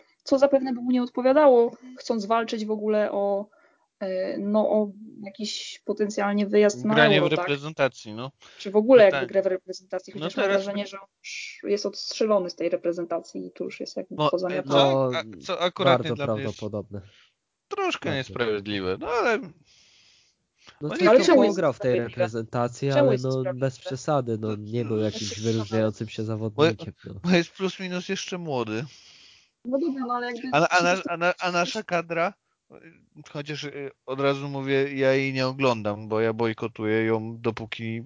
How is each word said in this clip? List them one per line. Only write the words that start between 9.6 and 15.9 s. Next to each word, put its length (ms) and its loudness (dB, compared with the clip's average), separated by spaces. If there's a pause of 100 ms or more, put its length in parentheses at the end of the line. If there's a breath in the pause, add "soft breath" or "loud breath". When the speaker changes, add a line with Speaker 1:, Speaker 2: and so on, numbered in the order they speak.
Speaker 2:
No 40 -8
Speaker 1:
chociaż 160 -6
mam 100 2
Speaker 2:
teraz 180 2
Speaker 1:
wrażenie, 220 -4
że 140 -16
on 60 -20 (180)
już 400 -14
jest 220 -2
odstrzelony 640 0
z 40 -12
tej 140 -4
reprezentacji 800 -4
i 40 -12
tu 140 -10
już 160 -10
jest 160 -10
jakby 180 -10
Speaker 2:
No, 160 2
Speaker 1:
poza 180 -2
Speaker 2:
e, 80 -4
Speaker 1:
nią. 60 -4
Speaker 2:
co 80 -8 (400)
Speaker 3:
No, 80 -2
Speaker 2:
a-, 40 -6 (220)
co 160 -6
akurat 380 2